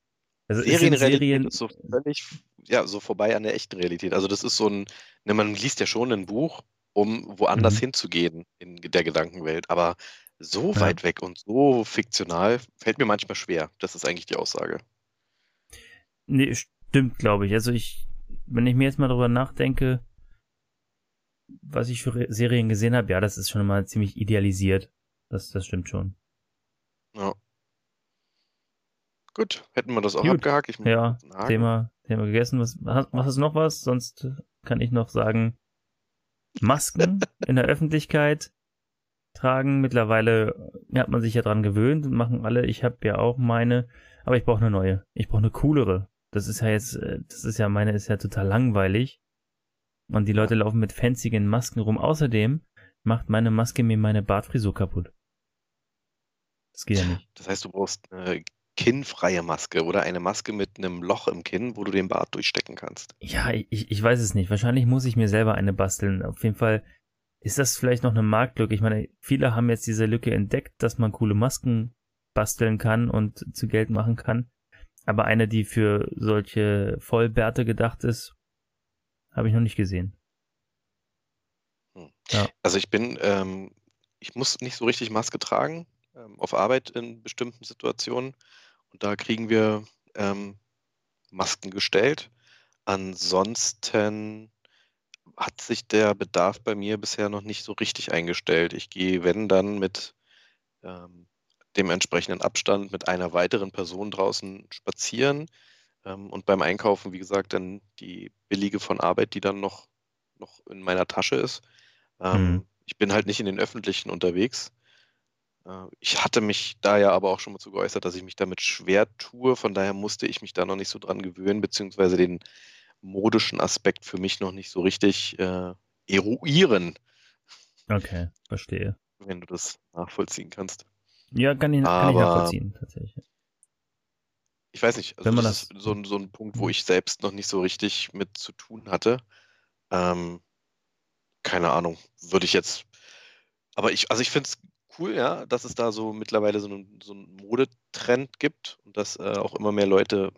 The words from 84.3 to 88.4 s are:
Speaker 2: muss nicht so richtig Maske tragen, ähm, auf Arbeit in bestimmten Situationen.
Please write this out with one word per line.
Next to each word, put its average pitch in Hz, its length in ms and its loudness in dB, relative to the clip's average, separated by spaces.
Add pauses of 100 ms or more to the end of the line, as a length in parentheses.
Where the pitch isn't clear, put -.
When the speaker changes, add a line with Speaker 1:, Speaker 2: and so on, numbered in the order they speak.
Speaker 2:
muss - 260 -4
nicht 123 140 -10
so 117 100 -6
richtig 117 260 0
Maske 113 280 -4
tragen, 151 480 -2 (280)
ähm, 110 240 -20
auf - 140 -6
Arbeit 123 360 0
in 117 320 -10
bestimmten 120 420 -10
Situationen. 123 720 -6 (540)